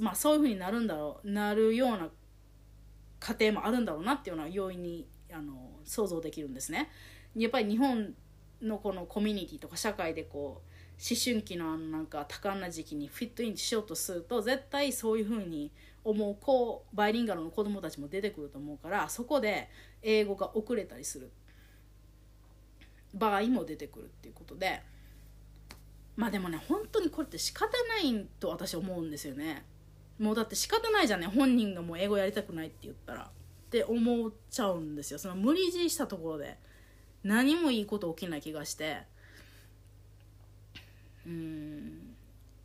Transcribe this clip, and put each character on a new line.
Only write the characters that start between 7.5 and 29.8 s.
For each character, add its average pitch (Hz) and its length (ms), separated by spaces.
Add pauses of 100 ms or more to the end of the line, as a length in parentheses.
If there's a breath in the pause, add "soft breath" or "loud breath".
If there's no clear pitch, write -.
ぱ 262 100
り 214 80
日 214 100
本 240 360 (480)
の 214 160
こ 202 140
の 180 120
コ 190 160
ミ 208 120
ュ - 20
ニ 180 140
テ 151 80
ィ - 20
と - 80
か 165 100
社 208 180
会 165 200
で 156 80
こ 143 420
う、 - 40 (280 loud breath)
思 - 220
春 226 240
期 185 140
の 165 160
あ 160 40
の 160 120
な 156 100
ん 160 80
か - 220
多 - 100
感 196 220
な 180 100
時 160 140
期 - 100
に 143 140
フ - 160
ィ - 20
ッ 214 40
ト - 120
イ 233 80
ン 196 60
し - 180
よ 220 60
う - 40
と 165 120
す - 160
る 175 80
と、 220 220
絶 262 280
対 277 220
そ 220 240
う - 20
い 220 40
う - 60
風 220 160
に 156 280 (320 loud breath)
思 208 260
う 202 100
子、 247 520
バ 208 160
イ 214 40
リ 240 100
ン 233 40
ガ 202 80
ル 170 80
の 165 80
子 208 140
供 202 160
た 160 100
ち - 80
も 143 80
出 185 160
て 208 80
く 156 120
る 143 60
と 139 120
思 147 140
う 143 40
か 160 120
ら、 185 180
そ - 160
こ 277 160
で 202 280 (340 loud breath)
英 220 200
語 202 140
が 190 200
遅 220 200
れ 196 80
た 147 120
り 131 80
す - 140
る 127 140 (1800 soft breath)
場 202 240
合 196 120
も 233 160
出 160 100
て 143 140
く - 100
る - 60
っ - 40
て - 200
い - 20
う - 40
こ - 100
と - 100
で、 180 280 (1300 soft breath)
ま 220 120
あ - 20
で 208 80
も 185 100
ね、 160 200
本 392 140 (100)
当 440 80
に 349 100
こ - 120
れ 277 40
っ - 20
て - 100
仕 - 140
方 - 140 (220)
な 453 100
い 247 300 (100)
と - 120
私 180 260
思 185 200
う 175 60
ん 160 80
で 147 80
す - 80
よ 139 80
ね。 147 300 (520)